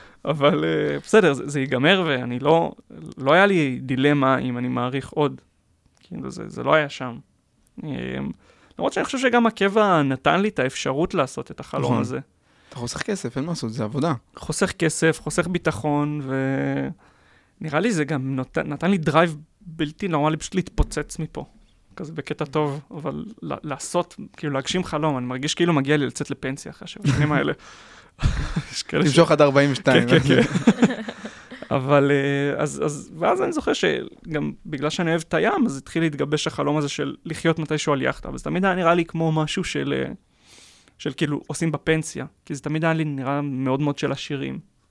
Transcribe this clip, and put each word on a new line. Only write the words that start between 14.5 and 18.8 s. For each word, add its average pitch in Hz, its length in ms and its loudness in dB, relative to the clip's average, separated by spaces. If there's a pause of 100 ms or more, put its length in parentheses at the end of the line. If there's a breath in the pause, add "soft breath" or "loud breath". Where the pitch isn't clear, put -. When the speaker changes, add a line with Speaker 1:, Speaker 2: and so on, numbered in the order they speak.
Speaker 2:
כסף, 160 500 0
חוסך 165 240 -2
ביטחון, 147 760 -2 (1400 soft breath)
ונראה 151 200 -2
לי 226 120 2
זה 156 120 0
גם 135 320 -2
נות-, 131 220 -4
נתן 147 320 -2